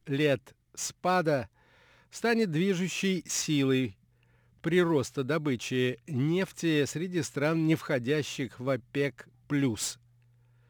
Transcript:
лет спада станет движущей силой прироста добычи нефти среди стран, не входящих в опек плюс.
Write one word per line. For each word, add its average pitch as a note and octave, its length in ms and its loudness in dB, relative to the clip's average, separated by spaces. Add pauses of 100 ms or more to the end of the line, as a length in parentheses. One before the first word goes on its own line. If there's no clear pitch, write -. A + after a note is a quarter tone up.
лет C#3 500 0 (200)
спада D#3 720 0 (640)
станет A3+ 400 0
движущей F3+ 760 0
силой C3+ 680 0 (640)
прироста E3 640 2
добычи B2+ 800 0
нефти D#3+ 800 0
среди F3 380 -4
стран, D#3 440 0
не D#3+ 80 4
входящих C#3 840 -2
в B2+ 80 -6
опек C#3 640 -4 (180)
плюс. C#3 500 0 (720)